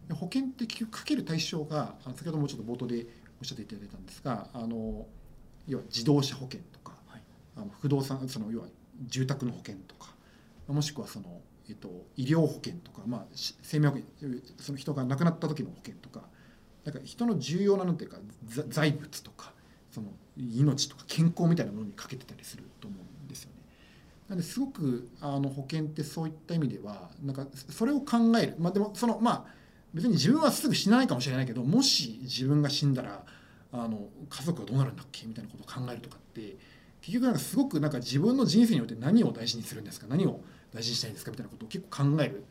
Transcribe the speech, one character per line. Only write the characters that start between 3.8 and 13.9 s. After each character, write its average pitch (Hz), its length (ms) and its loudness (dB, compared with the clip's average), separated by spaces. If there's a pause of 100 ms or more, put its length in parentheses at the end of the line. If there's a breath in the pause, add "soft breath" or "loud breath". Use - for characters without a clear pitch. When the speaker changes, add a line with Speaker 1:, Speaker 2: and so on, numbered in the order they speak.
Speaker 1:
い 101 40 -14
た 98 100 -16
ん 92 80 -14
で - 60 -18
す - 100 -20
が、 117 300 -4
あ 117 140 -8
の、 110 400 -6 (600)
要 131 120 -4
は - 80 -8
自 113 180 -4
動 143 180 8
車 - 140 -2
保 131 100 -8
険 101 140 -10 (120)
と - 60 -20
か、 - 160 -18 (140)
Speaker 2:
は - 100 -20
い。 - 40 -20 (340)
Speaker 1:
あ 123 40 -12
の、 101 100 -10 (100)
不 143 80 0
動 139 140 4
産、 135 260 -4
そ 120 100 -8
の、 107 140 -6
要 113 80 -4
は - 80 -14 (380)
住 127 200 -2
宅 131 200 -2
の 120 60 -2
保 - 60 -12
険 - 160 -12 (140)
と - 80 -20
か、 - 180 -20 (540 loud breath)
も 147 120 2
し 147 120 0
く - 100 -10
は - 60 -10
そ - 120 -12
の、 87 200 -14 (280)
え 107 40 -12
っ - 20 -10
と、 92 320 -14 (100)
医 131 100 -2
療 160 160 6
保 143 120 4
険 - 200 -10 (100)
と - 80 -20
か、 104 140 -16
ま 120 240 -6
あ、 - 60 -18
し-、 - 260 -8
生 151 180 0
命 147 80 6
保 131 80 2